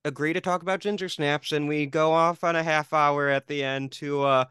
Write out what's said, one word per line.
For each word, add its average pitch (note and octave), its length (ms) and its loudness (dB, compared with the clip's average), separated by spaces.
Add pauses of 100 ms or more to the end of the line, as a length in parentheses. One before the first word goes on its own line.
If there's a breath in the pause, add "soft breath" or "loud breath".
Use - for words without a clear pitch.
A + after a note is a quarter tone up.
agree D3 260 -2
to F3+ 80 -2
talk F3+ 220 -2
about F#3 180 -2
ginger F#3+ 300 -4
snaps, D3 420 -2
and D3 160 -2
we D3 180 -2
go D#3 280 2
off E3 320 2
on E3+ 100 2
a D#3+ 80 0
half D#3 300 0
hour D3 340 4
at C#3 200 0
the D3 160 -4
end C3+ 300 -4
to, C#3+ 300 -4
uh, C3 280 4